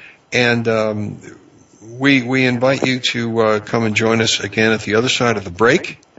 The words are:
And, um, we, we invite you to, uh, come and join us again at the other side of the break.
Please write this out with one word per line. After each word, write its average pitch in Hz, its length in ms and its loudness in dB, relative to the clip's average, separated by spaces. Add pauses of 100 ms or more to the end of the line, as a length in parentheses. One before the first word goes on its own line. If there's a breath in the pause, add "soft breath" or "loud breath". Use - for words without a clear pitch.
(320 loud breath)
And, 120 360 0
um, 107 540 -2 (600)
we, 127 400 0
we 127 240 0
invite 127 400 0
you 127 140 -2
to, 117 400 -2
uh, 110 200 2
come 113 260 -2
and 110 100 -2
join 113 260 2
us - 180 0
again 110 320 0
at 107 100 0
the 104 140 -2
other 123 140 2
side 117 280 0
of 95 80 -8
the 95 40 -10
break. 113 500 0 (200)